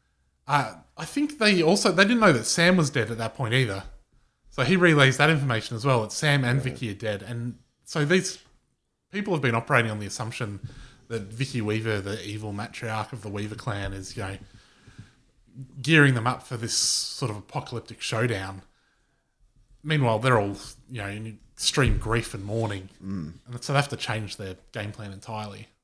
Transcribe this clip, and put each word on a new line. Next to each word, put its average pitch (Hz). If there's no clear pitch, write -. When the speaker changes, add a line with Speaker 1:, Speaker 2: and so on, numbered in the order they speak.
Speaker 1:
Uh, 135
I 165
think 294
they 208
also, 190
they 180
didn't 233
know 202
that 113
Sam 175
was 151
dead 113
at 117
that 113
point 117
either. 104
So -
he 170
relays 147
that 147
information 131
as 107
well, 123
that 107
Sam 143
and 123
Speaker 2:
Yeah. 135
Speaker 1:
Vicky 123
are 101
dead. 101
And 120
so 151
these 180
people 202
have 160
been 123
operating 117
on 107
the 104
assumption 104
that 113
Vicky 113
Weaver, 107
the 98
evil 104
matriarch 110
of 107
the 104
Weaver 104
clan, 101
is, 98
you 110
know, 98
gearing 139
them 113
up 123
for -
this 110
sort -
of 104
apocalyptic 117
showdown. 98
Meanwhile, 139
they're 123
all, 101
you 120
know, 98
in 107
extreme -
grief 113
and 95
mourning. 101
Speaker 2:
Mm. 92
Speaker 1:
And 123
so -
they 139
have 143
to 123
change 110
their 95
game 104
plan 101
entirely. 104